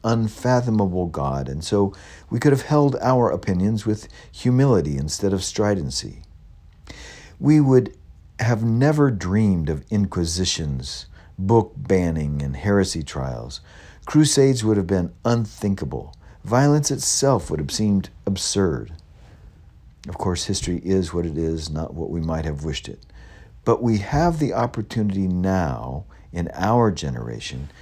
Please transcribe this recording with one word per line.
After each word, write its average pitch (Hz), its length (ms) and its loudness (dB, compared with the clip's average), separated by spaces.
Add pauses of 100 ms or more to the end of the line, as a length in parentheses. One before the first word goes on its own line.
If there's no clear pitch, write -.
unfathomable 110 1040 0
God, 69 400 -4
and 69 160 -8
so 101 300 0 (380)
we 120 80 -2
could 143 140 4
have 131 100 2
held 147 400 2
our 123 280 4
opinions 101 540 0
with 107 240 -2 (240)
humility 123 640 2
instead 78 380 -2
of 92 100 -2
stridency. 98 760 -2 (1160)
We 151 220 6
would 131 340 4 (460)
have 113 240 2
never 139 460 4
dreamed 95 580 0
of 73 220 -4
inquisitions, 85 1160 -2 (320)
book 104 380 2
banning, 78 640 0
and 69 160 -4
heresy 98 460 0
trials. 65 580 -10 (460)
Crusades 135 580 4
would 110 140 4
have 92 80 0
been 87 260 0 (100)
unthinkable. 104 920 -2 (300)
Violence 143 460 4
itself 135 600 0
would 78 100 -4
have 71 100 -6
seemed 101 380 0 (180)
absurd. 90 640 -2 (1160)
Of 90 80 -10
course, 90 300 -4
history 90 360 -4
is 92 300 0
what 87 140 -2
it 78 100 -6
is, 80 320 -2
not 78 240 -6
what 80 160 -6
we 82 140 -4
might 80 240 -4
have 73 180 -6
wished 76 240 -6
it. - 120 -14 (680)
But 117 140 2
we 113 160 2
have 156 400 0
the 127 160 0
opportunity 107 720 -2
now, 87 800 -2 (260)
in 85 220 -4
our 110 360 2
generation, 64 800 -8 (140)